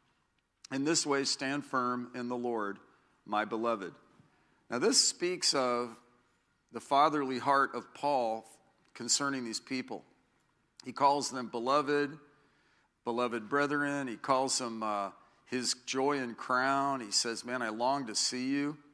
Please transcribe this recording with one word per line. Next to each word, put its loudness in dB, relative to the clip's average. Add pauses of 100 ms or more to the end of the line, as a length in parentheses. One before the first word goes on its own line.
(720)
in 0
this 2
way 2
stand -2
firm -2
in -6
the -4
Lord, -2 (480)
my 0
beloved." -2 (760)
Now, -2
this 4
speaks 0
of 0 (760)
the -8
fatherly 2
heart 4
of -8
Paul 0 (480)
concerning 0
these -6
people. -6 (800)
He -12
calls 2
them -6
beloved, 0 (840)
beloved 0
brethren. 0
He -8
calls 2
them, -6
uh, -2 (380)
his -2 (140)
joy 0
and -6
crown. 2
He -10
says, 0
"Man, -4
I -2
long 0
to -6
see -2
you." -2 (160)